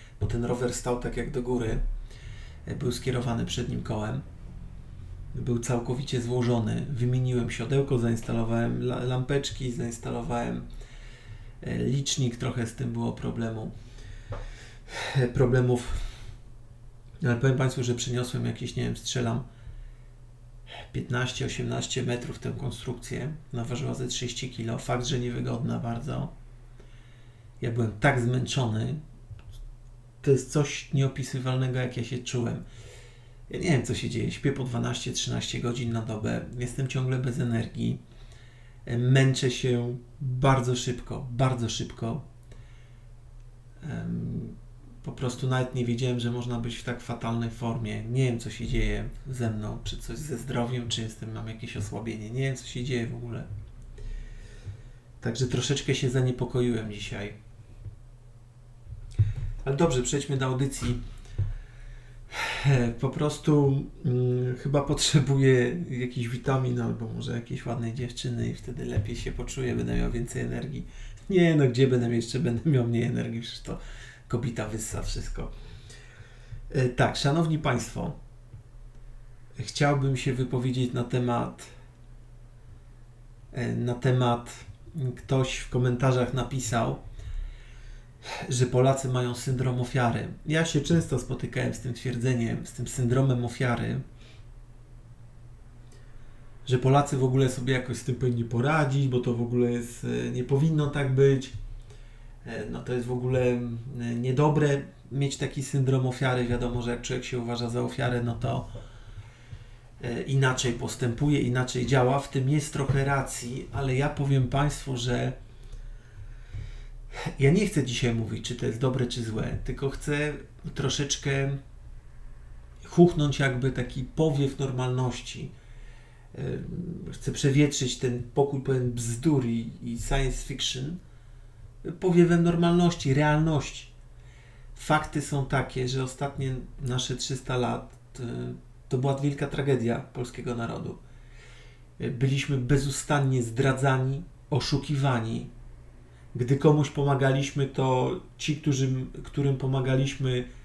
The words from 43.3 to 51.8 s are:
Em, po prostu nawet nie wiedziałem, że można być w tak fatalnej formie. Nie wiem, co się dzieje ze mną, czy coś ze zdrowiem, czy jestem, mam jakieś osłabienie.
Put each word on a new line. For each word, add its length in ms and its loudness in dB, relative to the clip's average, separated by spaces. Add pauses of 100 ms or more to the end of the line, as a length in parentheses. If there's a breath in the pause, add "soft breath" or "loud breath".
Em, 720 -6 (500)
po 80 -8
prostu 360 -2
nawet 260 0
nie 100 0
wiedziałem, 360 0
że 100 0
można 300 -2
być 160 -4
w 80 -12
tak 160 -6
fatalnej 500 -2
formie. 540 -4
Nie 200 2
wiem, 160 2
co 100 -8
się 160 -8
dzieje 420 2 (180)
ze 240 -2
mną, 340 -4
czy 120 -6
coś 220 -8
ze 200 -6
zdrowiem, 500 -2
czy 140 -2
jestem, 300 -8
mam 160 -8
jakieś 280 -8
osłabienie. 540 -4